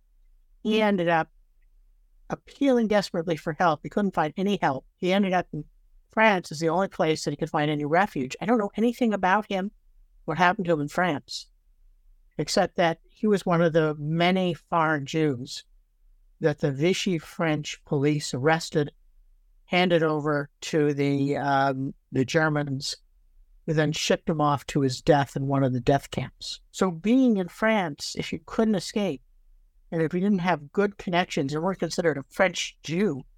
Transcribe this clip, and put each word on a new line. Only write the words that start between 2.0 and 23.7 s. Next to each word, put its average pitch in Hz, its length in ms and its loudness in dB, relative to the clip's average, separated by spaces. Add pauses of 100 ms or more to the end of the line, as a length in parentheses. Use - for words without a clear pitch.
appealing 247 580 0
desperately 180 480 0
for 160 180 -6
help. 160 280 2
He 160 80 -12
couldn't 202 240 -2
find 156 240 0
any 196 240 0
help. 139 240 0 (120)
He 185 140 0
ended 190 220 2
up 175 180 0
in 151 120 -8 (480)
France 214 400 2
as 147 80 -8
the 165 100 2
only 185 180 0
place 160 360 0
that 156 80 -4
he 147 60 -4
could 160 120 -4
find 151 220 0
any 147 140 -2
refuge. 151 540 0
I 165 60 -10
don't 247 140 2
know 202 160 -2
anything 233 380 0
about 196 360 0
him, 196 220 -4 (540)
what 156 120 -4
happened 180 280 2
to 170 80 2
him 147 80 2
in 143 80 -4
France, - 580 -4 (920)
except 170 380 0
that 165 240 0 (100)
he - 160 -6
was 202 220 2
one 170 160 4
of 160 100 4
the 156 240 2
many 170 560 0
foreign 156 540 -2
Jews 147 560 -2 (800)
that 160 180 0
the 151 120 0
Vichy 170 460 0
French 151 680 -4
police 147 500 0
arrested, 156 560 0 (760)
handed 175 380 2
over 151 460 0 (120)
to 147 320 2
the, 139 440 0
um, 139 560 0 (180)
the 131 140 0
Germans, 147 720 -2 (720)
who 165 80 -2